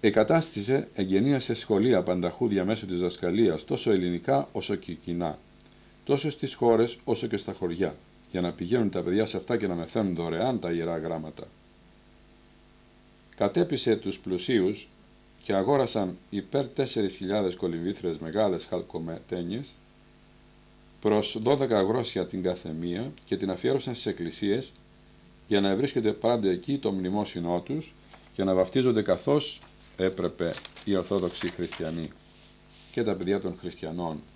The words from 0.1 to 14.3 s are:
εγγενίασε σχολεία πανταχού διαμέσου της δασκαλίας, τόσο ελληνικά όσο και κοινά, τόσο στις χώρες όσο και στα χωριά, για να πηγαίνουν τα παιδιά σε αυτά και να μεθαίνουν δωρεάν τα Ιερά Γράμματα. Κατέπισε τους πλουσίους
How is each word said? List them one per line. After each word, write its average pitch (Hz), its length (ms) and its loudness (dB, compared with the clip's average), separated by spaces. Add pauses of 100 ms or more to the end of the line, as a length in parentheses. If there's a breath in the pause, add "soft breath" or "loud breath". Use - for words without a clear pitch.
εγγενίασε 104 580 2
σχολεία 110 480 4
πανταχού 90 460 0
διαμέσου 101 380 0
της 90 140 -4
δασκαλίας, 90 640 2
τόσο - 260 0
ελληνικά 92 600 2
όσο 101 240 -4
και 92 180 -10
κοινά, 85 440 -4 (680 loud breath)
τόσο 139 240 0
στις - 240 -6
χώρες 117 500 4
όσο 120 240 -2
και 104 100 -2
στα 98 160 -6
χωριά, 85 420 -2 (360)
για 92 100 -2
να 87 100 0
πηγαίνουν 101 380 0
τα 90 120 -2
παιδιά 92 240 2
σε - 120 -6
αυτά 123 200 -2
και 101 100 -2
να 90 80 -2
μεθαίνουν 87 400 -2
δωρεάν 85 440 -2
τα 87 120 -4
Ιερά 85 260 -2
Γράμματα. 80 500 -8 (1900)
Κατέπισε 120 600 2
τους 98 240 -4
πλουσίους 98 680 0 (560)